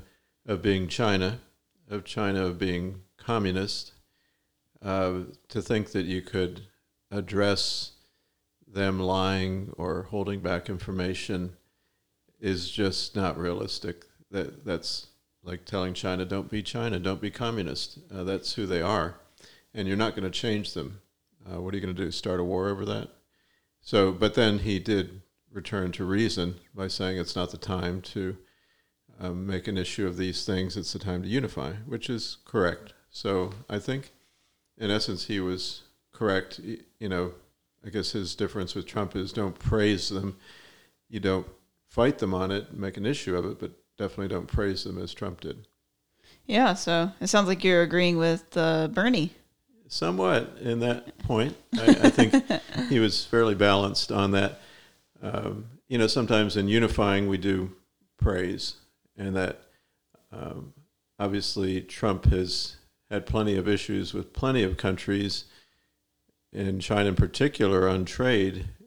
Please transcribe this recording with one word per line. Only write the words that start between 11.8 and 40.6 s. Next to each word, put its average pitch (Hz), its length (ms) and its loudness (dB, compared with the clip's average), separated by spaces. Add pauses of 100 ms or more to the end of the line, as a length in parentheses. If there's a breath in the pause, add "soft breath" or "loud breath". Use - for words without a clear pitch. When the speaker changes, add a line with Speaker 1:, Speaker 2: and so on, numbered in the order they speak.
Speaker 1:
is 92 280 -2
just - 460 -2
not 92 220 -2
realistic. 87 680 -6 (260)
That, 92 340 -6
that's - 420 -6 (360)
like 90 220 -12
telling 92 280 -2
China, 92 320 -4
"Don't 95 240 -6
be 107 140 -4
China, 117 360 -4
don't 95 220 -2
be 104 100 -6
communist." 107 680 -6 (140)
Uh, 92 100 -8
that's 98 300 -4
who 110 120 -4
they 90 160 0
are, 90 340 0 (580 soft breath)
and 101 140 -4
you're 98 100 0
not 110 180 0
gonna 95 160 -4
change 107 420 -2
them. 90 280 -10 (440)
Uh, 87 160 -10
what 92 120 -6
are 101 40 -4
you 95 40 -6
gonna 92 120 -4
do, 87 180 -4
start 92 280 -2
a 90 40 0
war 92 260 0
over 98 160 -4
that? 107 240 -6 (720)
So, 98 300 4
but 101 220 2
then 107 260 4
he 98 200 0
did 92 420 -2 (300)
return 95 420 -4
to 95 120 -6
reason 92 500 0 (180)
by 98 140 -6
saying 92 300 -4
it's 87 180 -4
not 90 160 -4
the 98 60 -12
time 90 440 -4
to, 95 360 -6 (840)
um, 90 260 -6
make 95 220 -4
an 98 100 -2
issue 95 300 -2
of 87 100 -4
these 92 280 -4
things, 95 320 -2
it's 87 160 -6
the 95 60 -8
time 90 240 -4
to 92 40 -8
unify, 95 460 -4 (120)
which 135 240 -8
is 113 360 -6
correct. 87 480 0 (160)
So 95 420 -2 (180)
I 104 100 -4
think, 135 320 -6 (640)
in 107 120 -2
essence, 104 360 -2
he 104 140 -4
was 92 420 -4 (320)
correct. 95 500 -2
Y-, 107 140 -8 (220)
you 104 100 -6
know, 90 240 -2 (520)
I 104 40 -14
guess 95 220 -4
his 95 240 -4
difference 98 400 -4
with 107 100 -8
Trump 101 300 -4
is 95 180 -4
don't 98 260 -4
praise 104 500 2
them. 98 280 -4 (720 soft breath)